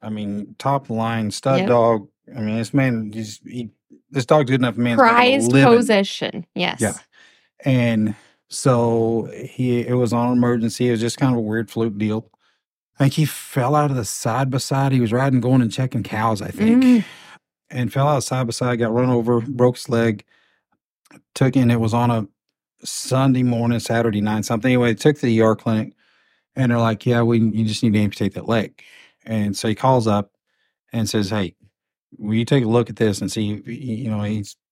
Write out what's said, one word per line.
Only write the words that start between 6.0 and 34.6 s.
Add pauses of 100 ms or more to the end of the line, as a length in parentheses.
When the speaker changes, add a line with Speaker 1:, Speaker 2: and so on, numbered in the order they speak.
Speaker 2:
yes.
Speaker 1:
Yeah. (720)
And (340)
so
he,
it
was
on
emergency.
It
was
just
kind
of
a
weird
fluke
deal. (680)
I
think
he
fell
out
of
the
side
by
side.
He
was
riding,
going
and
checking
cows,
I
think.
Speaker 2:
Mm. (640)
Speaker 1:
And
fell
out
side
by
side,
got
run
over,
broke
his
leg. (1120)
Took
in,
it
was
on
a (580)
Sunday
morning,
Saturday
night,
something.
Anyway,
took
the
E
R
clinic. (640)
And
they're
like,
"Yeah,
we,
you
just
need
to
amputate
that
leg." (440)
And
so
he
calls
up (600)
and
says,
"Hey, (640)
will
you
take
a
look
at
this
and
see,"
you
know,
he's, (160)